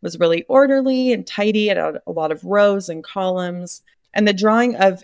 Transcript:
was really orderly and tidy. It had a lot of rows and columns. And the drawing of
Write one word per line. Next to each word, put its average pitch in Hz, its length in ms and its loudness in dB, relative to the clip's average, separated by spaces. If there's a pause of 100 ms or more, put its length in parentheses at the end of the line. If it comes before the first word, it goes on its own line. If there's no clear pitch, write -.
was 175 180 -10
really 170 260 2
orderly 262 680 2
and 196 140 -4
tidy. 208 420 0
It 196 80 0
had 156 300 -4
a 175 60 -10
lot 156 200 -2
of 156 120 -8
rows 202 440 2
and 160 160 -10
columns. 180 800 -6 (340)
And 208 120 2
the 208 40 2
drawing 220 440 2
of 190 280 2